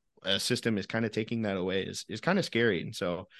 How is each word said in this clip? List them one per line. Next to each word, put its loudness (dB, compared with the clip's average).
uh, 2
system 0
is -2
kinda 0
taking -2
that 0
away 0
is, -8
is -8
kinda 2
scary. 2
And -6
so -2